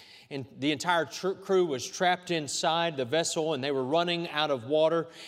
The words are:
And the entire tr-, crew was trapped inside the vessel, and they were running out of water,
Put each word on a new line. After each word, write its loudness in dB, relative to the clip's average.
And -8
the 2
entire 2
tr-, -4
crew 2
was -4
trapped 0
inside 0
the 0
vessel, 0
and -2
they 0
were 0
running 0
out 0
of -2
water, 4